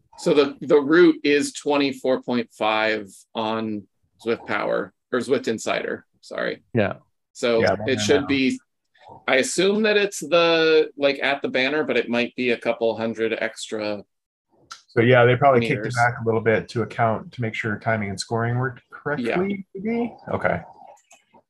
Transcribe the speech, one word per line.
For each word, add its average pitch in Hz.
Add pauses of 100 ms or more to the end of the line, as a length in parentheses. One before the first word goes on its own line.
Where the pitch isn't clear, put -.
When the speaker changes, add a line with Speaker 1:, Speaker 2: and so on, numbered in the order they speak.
(180)
Speaker 1:
So 170
the, 143
the 147
route 160
is 143
twenty-four 135
point 120
five 110 (260)
on 110 (400)
Zwift 113
Power, 107 (200)
or 127
Zwift 127
Insider, - (160)
sorry. - (120)
Speaker 2:
Yeah. 104 (380)
Speaker 1:
So 117
Speaker 3:
Yeah, 98 (100)
Speaker 1:
it 127
Speaker 3:
I 107
Speaker 1:
should 147
Speaker 3:
know. 143
Speaker 1:
be, 135 (680)
I 131
assume 190
that 208
it's 202
the, 160
like, 143
at 139
the -
banner, 131
but 131
it 113
might 120
be 123
a 113
couple 117
hundred 110
extra 107 (840)
Speaker 3:
So -
yeah, 120
they 123
probably 135
kicked 117
it 131
Speaker 1:
meters. 123
Speaker 3:
back 120
a 117
little 110
bit 110
to 117
account 107
to -
make 110
sure 107
timing 107
and 95
scoring 120
worked 127
correctly, 180 (100)
Speaker 1:
Yeah. 196
Speaker 3:
maybe? 233 (160)
Okay. - (880)